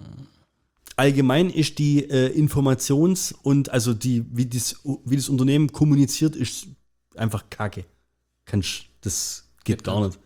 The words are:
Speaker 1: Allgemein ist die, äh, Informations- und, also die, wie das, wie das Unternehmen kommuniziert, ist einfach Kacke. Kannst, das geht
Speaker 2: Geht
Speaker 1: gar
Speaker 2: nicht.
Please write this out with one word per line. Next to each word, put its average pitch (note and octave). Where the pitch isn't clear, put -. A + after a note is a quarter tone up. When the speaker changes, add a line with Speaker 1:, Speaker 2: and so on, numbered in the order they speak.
Speaker 1:
Allgemein C#3
ist -
die, D3
äh, C3
Informations- C#3+
und, C#3
also A#2+
die, A#2
wie B2
das, A#2+
wie B2
das C3
Unternehmen C#3
kommuniziert, D3+
ist -
einfach A2
Kacke. G2+
Kannst, -
das -
geht -
Speaker 2:
Geht -
Speaker 1:
gar G2+
Speaker 2:
nicht. F#2